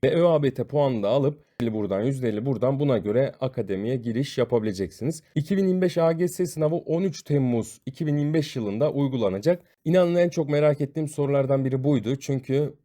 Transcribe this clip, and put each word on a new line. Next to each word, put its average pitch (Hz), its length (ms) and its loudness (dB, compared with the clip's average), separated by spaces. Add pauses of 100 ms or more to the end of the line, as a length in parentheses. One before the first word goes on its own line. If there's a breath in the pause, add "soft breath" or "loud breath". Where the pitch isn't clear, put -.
Ve 139 100 4
öabT 151 540 2
puanını 135 340 0
da 98 60 0
alıp 139 360 0 (160 soft breath)
elli 117 140 0
buradan, 101 260 -2
yüzde 127 280 -2
elli 107 180 -4
buradan 135 340 0
buna 139 180 2
göre 107 420 0
akademiye 110 560 -2
giriş 120 420 -4
yapabileceksiniz. 110 840 -2 (120 soft breath)
İki 156 220 -2
bin 190 100 2
yirmi 185 160 0
beş 175 160 0
A 165 140 4
G 170 160 -2
S 175 180 -4
sınavı 156 280 -2
on 170 280 -2
üç 190 200 -4
Temmuz 123 640 0
iki 151 200 -6
bin 147 100 0
yirmi 147 180 0
beş 156 220 -2
yılında 113 360 -2
uygulanacak. 127 720 0 (220 soft breath)
İnanın 175 300 4
en 175 140 4
çok 165 200 -2
merak 147 320 2
ettiğim 147 280 -4
sorulardan 139 560 0
biri 131 200 0
buydu. 139 320 2
Çünkü, 135 580 -2 (100)